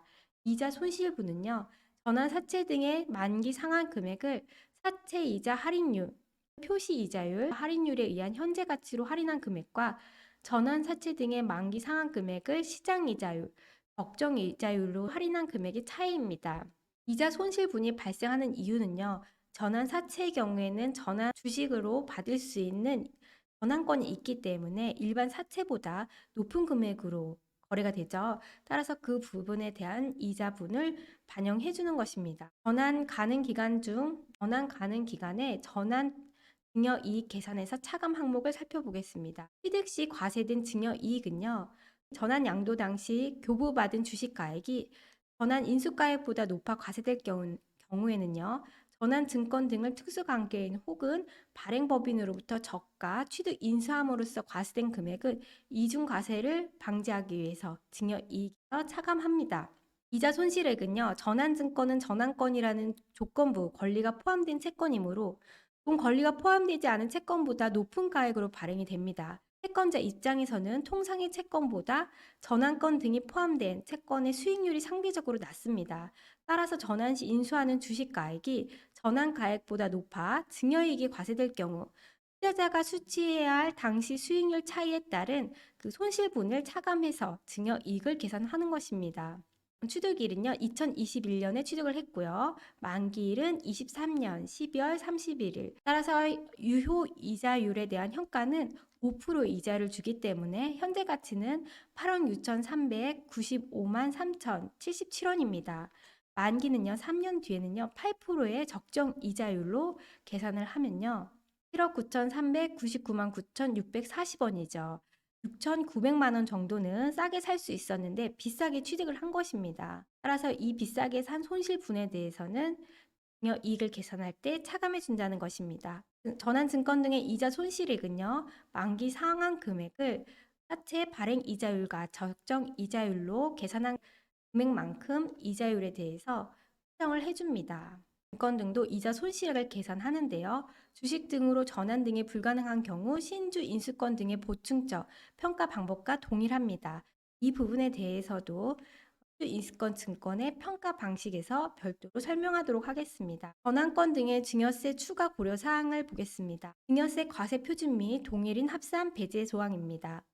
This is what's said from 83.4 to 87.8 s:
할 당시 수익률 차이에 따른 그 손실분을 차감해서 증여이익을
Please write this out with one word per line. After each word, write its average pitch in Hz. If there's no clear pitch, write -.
할 320
당시 233
수익률 339
차이에 330
따른 247
그 -
손실분을 370
차감해서 311
증여이익을 208